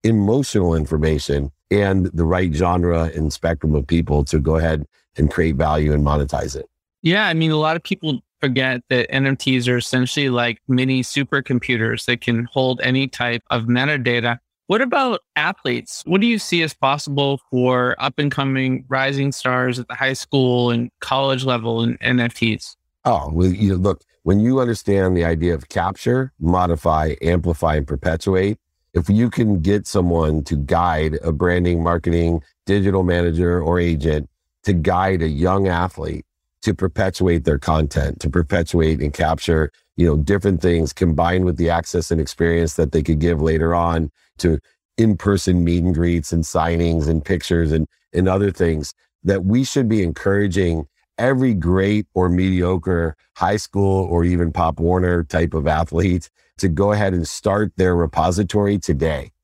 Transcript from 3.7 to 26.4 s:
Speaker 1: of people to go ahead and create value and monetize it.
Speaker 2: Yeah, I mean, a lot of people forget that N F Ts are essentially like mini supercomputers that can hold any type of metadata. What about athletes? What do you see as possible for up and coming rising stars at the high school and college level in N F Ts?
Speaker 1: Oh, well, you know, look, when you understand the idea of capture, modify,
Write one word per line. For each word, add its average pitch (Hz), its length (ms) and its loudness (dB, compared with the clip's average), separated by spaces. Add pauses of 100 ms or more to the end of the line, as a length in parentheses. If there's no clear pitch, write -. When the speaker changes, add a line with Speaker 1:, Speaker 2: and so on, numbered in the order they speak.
Speaker 1:
of 71 140 0
people 76 380 0
to - 140 -2
go 78 180 0
ahead 80 280 -2 (320)
and 76 140 2
create 82 240 0
value 76 360 0
and 73 140 2
monetize 71 500 -2
it. - 120 -12 (340)
Speaker 2:
Yeah, 196 240 0
I 175 80 -2
mean, 160 160 0
a 156 80 0
lot 156 180 0
of 170 60 -8
people 156 400 -6 (180)
forget 131 500 0
that 123 200 0
N 135 160 0
F 135 140 0
Ts 127 280 0
are 123 100 2
essentially 127 520 -2
like 120 380 -2
mini 131 340 2
supercomputers 123 1040 -2
that 120 160 -2
can 120 240 -2
hold 127 360 -2
any 131 260 0
type 120 420 -4
of 120 140 -2
metadata. 120 760 -2 (300)
What 214 140 0
about 254 400 -2 (140)
athletes? 147 680 -4
What 185 160 0
do 233 60 2
you 226 100 0
see 175 240 -2
as 156 140 -4
possible 139 640 -2 (100)
for 123 480 0
up 135 220 -6
and 143 120 0
coming 131 560 -2
rising 139 440 -2
stars 127 480 -2
at 120 80 -12
the 123 80 -12
high 135 180 -2
school 123 560 2
and 120 300 -2
college 135 440 -2
level 117 400 -2
in 117 180 -2
N 123 180 0
F 117 160 -2
Ts? - 420 -4 (280)
Speaker 1:
Oh, 76 280 0
well, 90 160 4
you 98 200 2
know, 95 60 2
look, 90 280 0 (200)
when 98 160 4
you 127 220 2
understand 98 560 2
the 85 80 2
idea 82 280 0
of 73 140 -6
capture, 120 720 -2
modify, 82 840 2